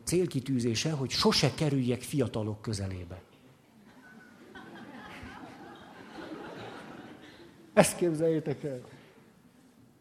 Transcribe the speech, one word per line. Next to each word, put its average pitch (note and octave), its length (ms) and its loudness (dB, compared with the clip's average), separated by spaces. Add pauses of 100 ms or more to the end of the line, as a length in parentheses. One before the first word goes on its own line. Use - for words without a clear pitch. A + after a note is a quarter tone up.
célkitűzése, C3+ 880 2
hogy C3+ 180 -2
sose - 440 4
kerüljek C3 480 2
fiatalok G#2+ 600 0
közelébe. F#2 600 -4 (4000)
Ezt - 200 10
képzeljétek D#3 680 2
el. C3 180 -6 (1200)